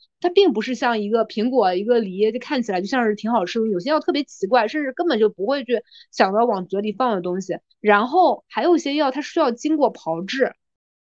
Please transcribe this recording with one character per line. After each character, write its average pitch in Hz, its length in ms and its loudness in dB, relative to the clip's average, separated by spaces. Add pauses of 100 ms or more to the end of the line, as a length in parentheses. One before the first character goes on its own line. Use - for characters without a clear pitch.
(220)
它 349 80 0
并 359 240 4
不 214 80 -2
是 247 140 -4
像 240 240 0
一 208 100 -4
个 226 160 0
苹 220 240 -4
果、 214 240 2
一 190 100 -2
个 233 160 2
梨， 208 320 0
就 240 80 -6
看 262 220 -4
起 233 100 -4
来 185 100 -2
就 196 60 -6
像 247 180 0
是 214 100 0
挺 214 160 -6
好 190 140 0
吃 226 140 -4
的， 220 80 0
有 190 120 -2
些 190 100 -4
药 302 100 2
特 - 120 -2
别 285 120 -2
奇 - 220 -8
怪， 220 220 2
甚 294 160 -4
至 262 100 -6
根 349 140 -4
本 269 120 2
就 214 100 4
不 185 160 -6
会 277 180 -2
去 226 180 -2 (300)
想 190 200 2
到 220 140 2
往 190 220 -2
嘴 196 140 -4
里 214 120 -4
放 233 220 -2
的 185 60 -2
东 180 200 -4
西。 185 160 -8 (240)
然 208 260 4
后 294 420 2
还 226 140 -4
有 349 120 4
一 294 40 2
些 277 140 -4
药 294 160 0
它 285 120 -4
需 - 180 -6
要 277 120 2
经 302 240 -2
过 285 140 2
炮 165 320 -6
制， 226 320 -2 (540)